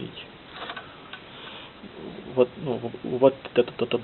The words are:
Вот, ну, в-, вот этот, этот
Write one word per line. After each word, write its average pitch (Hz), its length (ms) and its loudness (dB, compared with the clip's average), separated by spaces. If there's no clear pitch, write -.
Вот, 123 140 8
ну, 123 160 0
в-, 117 400 -4
вот 131 160 10
этот, - 280 4
этот 117 220 2